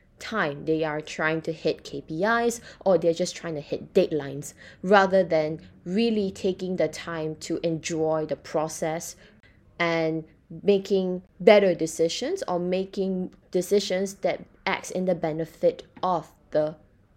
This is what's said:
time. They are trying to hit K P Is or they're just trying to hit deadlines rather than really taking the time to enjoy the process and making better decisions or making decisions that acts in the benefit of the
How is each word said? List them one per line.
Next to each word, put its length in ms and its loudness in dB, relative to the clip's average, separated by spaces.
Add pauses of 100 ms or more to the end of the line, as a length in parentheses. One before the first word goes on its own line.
(200)
time. 460 -4
They 180 2
are 160 -2
trying 440 -2
to 100 -4
hit 320 -4
K 160 -10
P 240 -4
Is 340 0 (260)
or 120 6
they're 160 4
just 240 -4
trying 180 -8
to 60 -8
hit 320 -8
deadlines 600 0 (280)
rather 420 6
than 380 0 (240)
really 440 0
taking 460 -4
the 140 2
time 520 -6
to 220 -6
enjoy 640 -2
the 100 -4
process 800 -4 (640)
and 460 0 (360)
making 600 2 (180)
better 340 8
decisions 760 -2
or 100 0
making 760 -2 (160)
decisions 640 0
that 280 -2 (220)
acts 260 -2
in 140 -2
the 100 2
benefit 680 -2 (200)
of 300 -2 (180)
the 240 0 (420)